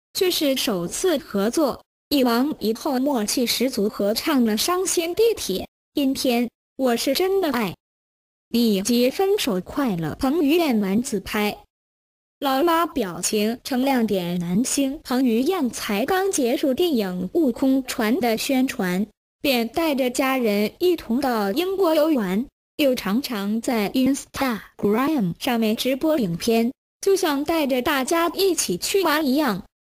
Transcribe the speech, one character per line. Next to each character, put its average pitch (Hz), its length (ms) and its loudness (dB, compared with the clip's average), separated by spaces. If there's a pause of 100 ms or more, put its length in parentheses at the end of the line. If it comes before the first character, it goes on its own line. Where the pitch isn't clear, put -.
(140)
却 370 160 0
是 294 280 0
首 185 280 -2
次 330 320 0
合 202 320 -2
作， 269 320 0 (280)
一 277 160 2
王 254 340 2
一 220 140 -2
后 254 260 -4
默 262 240 0
契 233 220 0
十 233 240 0
足， 214 180 -2
合 208 260 -2
唱 262 300 0
了 214 140 2
伤 359 280 0
心 349 300 -2
地 440 80 4 (100)
铁、 - 320 -6 (280)
阴 269 200 0
天、 247 360 0 (260)
我 247 220 0
是 269 160 -2
真 381 260 2
的 349 120 0
爱 220 220 -2 (760)
你 233 260 2
以 185 60 0
及 240 280 2
分 392 300 0
手 185 220 -2
快 247 340 -2
乐。 165 240 -4
彭 294 240 0
于 285 140 4
晏 302 240 2
玩 196 200 0
自 226 200 -4
拍， 208 360 -4 (840)
老 269 200 0
妈 330 240 2
表 190 360 -6
情 214 420 -2
成 254 220 -2
亮 254 200 2
点， 180 340 -2
男 175 260 0
星 277 400 -2
彭 254 180 0
于 233 160 2
晏 294 300 0
才 214 340 -4
刚 381 260 0
结 277 280 0
束 277 160 2
电 349 200 0
影 185 360 -2 (100)
《悟 302 100 4
空 269 360 2
传》 220 340 0
的 226 180 0
宣 254 300 0
传， 190 400 -2 (320)
便 247 300 2
带 320 260 0
着 254 140 0
家 262 280 0
人 208 320 0 (100)
一 349 180 2
同 247 240 -2
到 226 320 0
英 359 240 -2
国 339 180 2
游 302 140 4
玩， 220 360 0 (300)
又 277 180 2
常 226 280 -2
常 214 400 -4
在 220 300 0
Instagram 254 1500 0
上 240 160 -2
面 220 160 2
直 254 220 -2
播 311 240 0
影 180 160 -2
片， 226 340 0 (300)
就 392 160 2
像 302 260 0
带 320 240 0
着 254 160 0
大 269 220 0
家 330 320 0
一 381 180 2
起 196 240 -2
去 - 260 -2
玩 311 220 2
一 254 100 2
样。 269 280 0 (280)